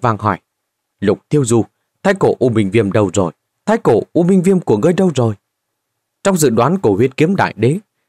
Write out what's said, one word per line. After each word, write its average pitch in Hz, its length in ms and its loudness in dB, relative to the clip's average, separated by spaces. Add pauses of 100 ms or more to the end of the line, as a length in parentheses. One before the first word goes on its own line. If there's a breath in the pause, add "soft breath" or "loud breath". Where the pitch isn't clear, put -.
vàng 113 160 -2
hỏi: 95 200 -2 (640)
"Lục 101 180 0 (100)
Tiêu 147 160 0
Du, 113 200 0 (380)
thái 196 120 0
cổ 143 240 0
U 127 100 0
Minh 107 220 -2
Viêm 101 220 0
đâu 101 220 0
rồi? 87 180 -2 (340)
Thái 220 120 0
cổ 143 240 2 (100)
U 170 100 0
Minh 185 200 2
Viêm 185 180 2
của 117 160 0
ngươi 135 160 0
đâu 185 220 0
rồi?" 117 200 -2 (880)
Trong 196 140 0
dự 151 140 2
đoán 123 280 0
của 110 160 0
Huyết 127 220 0
Kiếm 180 200 0
Đại 98 200 -2
Đế, 127 220 -2 (300)